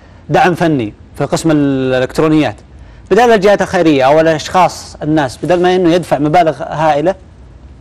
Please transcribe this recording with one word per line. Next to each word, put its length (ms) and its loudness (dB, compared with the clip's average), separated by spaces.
دعم 260 0
فني 400 -2
في 60 -2
قسم 260 -2
الإلكترونيات." 1040 0
بدل 100 4
الجهات 300 2
الخيرية 440 0
أو 140 4
الأشخاص، 840 -2
الناس، 400 -2
بدل 200 0
ما 140 0
إنه 160 2
يدفع 260 -2
مبالغ 440 0
هائلة، 520 -2